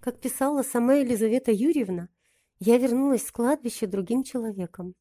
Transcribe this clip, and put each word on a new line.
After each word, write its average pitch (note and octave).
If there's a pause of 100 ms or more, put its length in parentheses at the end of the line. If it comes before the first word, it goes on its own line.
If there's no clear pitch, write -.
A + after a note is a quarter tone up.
Как B3
писала C4+
сама B3
Елизавета A#3+
Юрьевна, G#3 (520)
"Я A3+
вернулась B3+
с -
кладбища A#3+
другим G3
человеком. G3